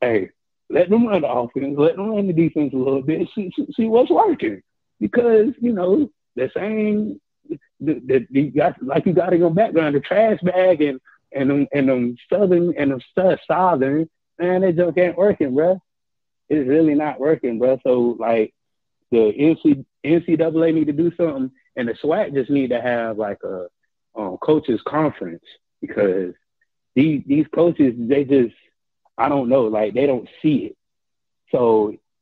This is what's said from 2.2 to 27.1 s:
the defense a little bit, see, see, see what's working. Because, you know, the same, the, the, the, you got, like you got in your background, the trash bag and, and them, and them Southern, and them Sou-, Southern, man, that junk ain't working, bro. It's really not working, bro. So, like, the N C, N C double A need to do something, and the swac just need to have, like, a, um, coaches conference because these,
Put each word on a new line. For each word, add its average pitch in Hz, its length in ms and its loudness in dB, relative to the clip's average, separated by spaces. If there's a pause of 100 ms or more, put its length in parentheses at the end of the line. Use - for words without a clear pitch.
the 185 60 -2
defense 156 400 0
a 135 40 -4
little 135 260 -2
bit, 156 320 -4
see, 190 220 -6
see, - 180 -4
see 226 120 0
what's 226 240 2
working. - 520 0 (380)
Because, 226 600 2
you 233 120 0
know, 190 380 0 (260)
the 127 180 -2
same, 214 680 -4 (280)
the, 294 100 -10 (220)
the, 127 500 -2
the, 135 100 0
you 147 100 0
got, 156 320 -2
like 139 240 -2
you 190 60 2
got 175 200 0
in 170 80 2
your 175 100 2
background, 160 440 2
the 139 60 0
trash 208 420 0
bag 180 400 2
and, 139 180 -2 (320)
and 135 180 -2
them, 143 220 0
and 139 160 0
them 123 280 0 (140)
Southern, 175 460 2
and 143 160 0
them 127 80 -8 (160)
Sou-, 185 300 2
Southern, 156 640 0 (300)
man, 180 220 0
that 185 160 2
junk 175 220 0
ain't 180 180 2
working, 170 380 0
bro. 175 260 0 (680)
It's 147 200 -2
really 156 260 2
not 143 240 -2
working, 131 400 -2
bro. 127 240 0
So, 120 360 0
like, 113 340 0 (580)
the 110 260 4
N 156 260 2
C, 139 220 2 (200)
N 165 220 2
C 165 100 0
double 160 260 0
A 165 100 2
need 156 140 0
to 151 60 0
do 165 240 0
something, 135 340 -2 (260)
and 123 120 -4
the 113 60 -4
swac 160 400 -2
just 135 160 -2
need 139 200 0
to 120 100 -2
have, 117 380 -4
like, 101 260 -6
a, 92 220 -10 (480)
um, 95 220 -8
coaches 139 500 -2
conference 139 580 -6 (360)
because 95 540 -2 (600)
these, 143 320 2